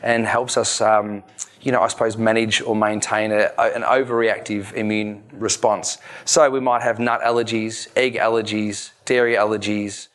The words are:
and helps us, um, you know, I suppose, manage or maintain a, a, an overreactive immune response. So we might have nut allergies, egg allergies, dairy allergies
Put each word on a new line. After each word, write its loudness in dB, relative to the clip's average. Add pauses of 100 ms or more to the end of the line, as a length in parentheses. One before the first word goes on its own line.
and 2
helps 0
us, 0
um, 2 (380)
you -2
know, 2
I 2
suppose, -2
manage 2
or -2
maintain 0
a, 2
a, 2
an -4
overreactive 0
immune -4 (100)
response. -2 (260)
So 4
we 0
might 2
have 0
nut 0
allergies, -2
egg 2
allergies, -2 (120)
dairy 2
allergies -2